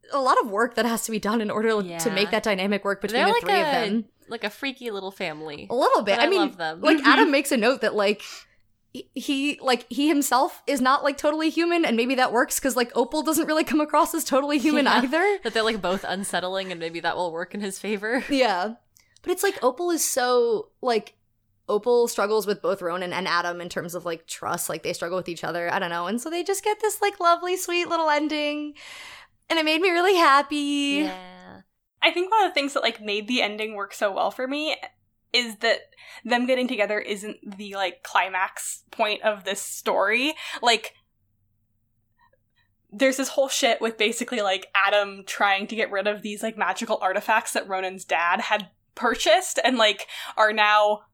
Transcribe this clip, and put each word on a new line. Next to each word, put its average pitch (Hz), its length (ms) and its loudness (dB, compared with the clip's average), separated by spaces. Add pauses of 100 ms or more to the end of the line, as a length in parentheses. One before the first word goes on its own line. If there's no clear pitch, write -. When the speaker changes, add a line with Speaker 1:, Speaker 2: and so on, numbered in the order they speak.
(120)
Speaker 1:
a 277 100 0
lot 269 200 4
of 254 80 -2
work 226 260 0
that 226 100 2
has 226 200 0
to 226 60 -6
be 214 80 -2
done 214 220 0
in 208 100 -2
order 220 180 0
to 214 180 2
Speaker 2:
Yeah. 175 260 -2
Speaker 1:
make 196 180 2
that 214 120 0
dynamic 196 400 0
work 196 180 -2
between 214 180 -2
Speaker 2:
They're 339 80 4
Speaker 1:
the 415 60 4
Speaker 2:
like 466 100 2
Speaker 1:
three 392 180 2
of 311 60 2
Speaker 2:
a, 285 40 0 (180)
Speaker 1:
them. 220 160 -2 (220)
Speaker 2:
like 226 160 -10
a 208 60 -4
freaky 254 400 -8
little 196 220 -8
family. 156 580 -10
Speaker 1:
A 233 60 -2
little 359 260 4
bit. 196 140 2
Speaker 2:
But 233 60 2
Speaker 1:
I 294 40 6
Speaker 2:
I 330 40 2
Speaker 1:
mean, 381 100 2
Speaker 2:
love 294 180 0
them. 160 240 -6
Speaker 1:
like, 311 160 6
Speaker 3:
Mm-hmm. 269 100 2
Speaker 1:
Adam 320 240 6
makes 285 200 2
a 277 60 4
note 233 240 2
that, 214 120 0
like, 208 300 2 (680)
he, - 220 -14
he, 277 460 -2
like, 247 280 0
he 277 200 0
himself 285 580 2
is 277 140 0
not, 269 220 4
like, 285 140 0
totally 311 320 2
human, 339 360 2
and 226 100 2
maybe 247 200 2
that 254 180 2
works - 260 0
'cause, 247 160 -2
like, 247 200 0
Opal 285 260 0
doesn't 311 260 0
really 311 160 2
come 311 160 0
across 302 340 2
as 330 120 -2
totally 285 320 2
human 285 280 2
Speaker 2:
Yeah. 202 160 4
Speaker 1:
either. 349 420 2
Speaker 2:
That 233 100 -4
they're, 226 100 2
like, 220 180 0
both 185 240 -2
unsettling, 185 680 -4
and 170 80 -10
maybe 165 200 -8
that 170 160 -2
will 175 160 -2
work 170 220 -8
in 208 80 -8
his 196 180 -6
favor. 214 460 -2
<laughs> - 40 -12
Speaker 1:
Yeah. 220 440 2 (500)
But 349 80 -4
it's 359 120 -2
like - 200 0
Opal 349 280 0
is 320 120 0
so, 240 680 2 (120)
like, 226 320 -2 (560)
Opal 233 400 2
struggles 208 380 0
with 202 140 -2
both 190 200 -2
Ronan 175 320 -4
and 180 140 -4
Adam 175 340 -2
in 175 80 -10
terms 170 260 -8
of, 175 80 -8
like, 165 240 -6
trust. - 400 -6
Like, 165 160 -6
they 165 100 -4
struggle 175 220 -6
with 180 140 -4
each 170 140 -10
other. 170 280 -4
I 180 80 -2
don't 175 120 -4
know. 170 160 -4
And 226 120 -4
so 320 100 -8
they 339 140 -4
just 392 200 -4
get 427 180 -2
this, 427 220 -2
like, 403 160 -2
lovely, 339 360 2
sweet 349 320 -2
little 330 220 0
ending. 294 640 -2 (720)
And 330 120 0
it 311 40 0
made 311 160 2
me 381 120 2
really 349 240 4
happy. 285 920 2
Speaker 2:
Yeah. 185 560 -12 (400)
Speaker 3:
I 311 100 6
think 359 200 -2
one 440 120 4
of 359 60 2
the 370 40 -8
things 277 200 -2
that, 277 100 -2
like, 226 160 -2
made 208 280 -6
the 247 160 0
ending 214 320 -6
work 196 180 -8
so 208 180 -2
well 190 200 -2
for 262 160 -8
me 294 280 -4 (560)
is 233 260 -2
that 226 240 0 (440)
them 247 220 0
getting 254 200 0
together 208 320 -2
isn't 202 580 -10
the, 196 180 -12
like, 190 280 -4
climax 190 840 -4
point 214 320 -2
of 208 220 -2
this 196 180 -4
story. 220 720 0 (300)
Like, 233 320 2 (2000)
there's 262 260 2
this 269 120 -4
whole 269 180 0
shit 233 320 2
with 220 180 -4
basically, 226 440 -2
like, 190 340 -2
Adam 196 500 2
trying 202 420 0
to 220 80 -8
get 214 160 -2
rid 196 160 -2
of 208 160 -2
these, 214 200 -8
like, 220 140 -6
magical 208 440 -2
artifacts 208 520 0
that 226 140 -4
Ronan's 190 360 -6
dad 175 380 0
had 208 280 -2 (260)
purchased 349 680 2
and, 254 140 4
like, 214 300 2 (280)
are 214 160 4
now 208 520 4 (100)